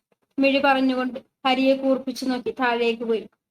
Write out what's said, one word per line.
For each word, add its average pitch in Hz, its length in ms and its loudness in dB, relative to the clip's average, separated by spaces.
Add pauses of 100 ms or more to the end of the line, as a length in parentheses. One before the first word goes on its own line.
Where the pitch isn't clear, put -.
(380)
മിഴി 269 260 4
പറഞ്ഞുകൊണ്ട് 262 560 0 (260)
ഹരിയെ 262 300 4
കൂർപ്പിച്ചു 262 480 -2
നോക്കി 247 260 -4
താഴേക്ക് 240 520 -2
പോയി. 226 260 -4 (220)